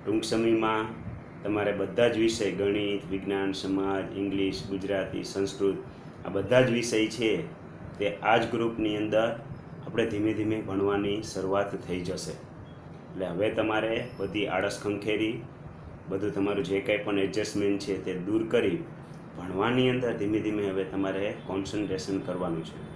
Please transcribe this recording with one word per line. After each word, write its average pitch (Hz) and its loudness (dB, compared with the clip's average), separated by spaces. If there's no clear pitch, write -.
ટૂંક 110 0
સમયમાં 113 4
તમારે 104 2
બધા 98 4
જ 110 2
વિષય, 110 4
ગણિત, 101 0
વિજ્ઞાન, 98 0
સમાજ, 95 0
ઇંગ્લિશ, 98 0
ગુજરાતી, 95 -2
સંસ્કૃત, 98 0
આ - -4
બધા 98 6
જ 127 6
વિષય 113 2
છે 104 0
તે 101 0
આ 110 4
જ 113 2
ગ્રુપની 113 0
અંદર 107 2
આપણે 113 2
ધીમે 104 0
ધીમે 107 0
ભણવાની 101 2
શરૂઆત 95 0
થઈ 90 -2
જશે. 87 -6
એટલે - -10
હવે 92 0
તમારે 110 0
બધી 98 0
આળસ 95 0
ખંખેરી, 107 0
બધું 98 -2
તમારું 98 2
જે 98 2
કાંઈ 104 2
પણ 101 0
adjustment 101 0
છે 95 -2
તે 92 -2
દૂર 104 0
કરી 101 4
ભણવાની 113 2
અંદર 123 0
ધીમે 107 0
ધીમે 101 0
હવે 95 0
તમારે 95 -2
concentration 95 -2
કરવાનું 87 -2
છે. - -12